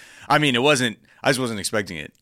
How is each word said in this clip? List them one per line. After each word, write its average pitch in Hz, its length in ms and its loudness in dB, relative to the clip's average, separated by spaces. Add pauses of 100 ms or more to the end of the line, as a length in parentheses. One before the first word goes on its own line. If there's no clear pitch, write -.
(280)
I 147 100 4
mean, 143 180 2
it 120 60 2
wasn't, 127 360 2 (240)
I 131 80 2
just 127 80 0
wasn't 117 220 -4
expecting 95 380 -4
it. 73 240 -12